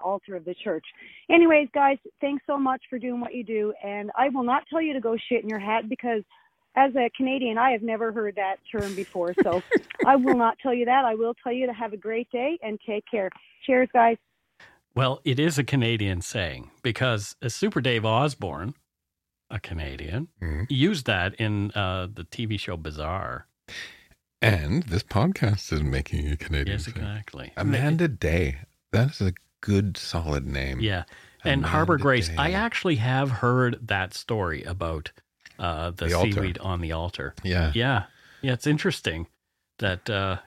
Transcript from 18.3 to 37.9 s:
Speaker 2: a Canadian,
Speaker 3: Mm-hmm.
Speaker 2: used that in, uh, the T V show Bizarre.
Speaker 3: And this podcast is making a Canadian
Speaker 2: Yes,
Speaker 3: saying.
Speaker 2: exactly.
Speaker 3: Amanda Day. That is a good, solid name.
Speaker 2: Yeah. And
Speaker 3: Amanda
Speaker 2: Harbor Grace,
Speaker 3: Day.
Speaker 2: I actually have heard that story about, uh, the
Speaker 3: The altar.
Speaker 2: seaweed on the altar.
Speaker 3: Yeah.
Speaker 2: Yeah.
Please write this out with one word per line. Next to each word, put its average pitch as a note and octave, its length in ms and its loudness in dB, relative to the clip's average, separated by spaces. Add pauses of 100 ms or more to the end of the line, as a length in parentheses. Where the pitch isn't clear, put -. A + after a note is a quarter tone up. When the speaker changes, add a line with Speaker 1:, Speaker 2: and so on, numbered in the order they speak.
Speaker 2:
a G2+ 100 -6
Canadian, D#2+ 680 -6 (140)
Speaker 3:
Mm-hmm. D#2+ 260 -2
Speaker 2:
used D3 380 2
that G2 300 0
in, G#2 360 0
uh, F#2 400 -2
the F2 120 -12
T A#2 220 -8
V G#2+ 100 -4
show F#2 200 -6
Bizarre. D#2 680 -6 (960)
Speaker 3:
And F#2 420 2
this F2+ 180 -2
podcast G#2+ 720 0
is D2+ 100 0
making C#2+ 480 -2
a D2 60 0
Canadian E2 400 -2
Speaker 2:
Yes, D2 100 -6
Speaker 3:
saying. - 120 -10
Speaker 2:
exactly. - 580 -10
Speaker 3:
Amanda D3 520 2
Day. E2 500 0 (340)
That B2 180 4
is - 100 -8
a F#2 120 2 (280)
good, G2+ 360 2
solid D2 500 -4
name. C2+ 340 -4
Speaker 2:
Yeah. G2 240 -2 (400)
And C#3 160 2
Speaker 3:
Amanda D#3 80 0
Speaker 2:
Harbor D#3+ 300 4
Grace, C3 300 4
Speaker 3:
Day. - 80 -4
Speaker 2:
I D3+ 160 2
actually G3 440 0
have C3 340 2
heard B2 580 2
that F#2+ 260 0
story F2+ 480 -4
about, E2 480 -6 (480)
uh, E2+ 320 -4
the E2+ 160 -4
Speaker 3:
The E2+ 80 2
altar. G2 180 4
Speaker 2:
seaweed F#2 260 -2
on F2+ 220 -4
the E2 120 -4
altar. E2 500 -6
Speaker 3:
Yeah. F2 320 2
Speaker 2:
Yeah. A#2 300 2 (380)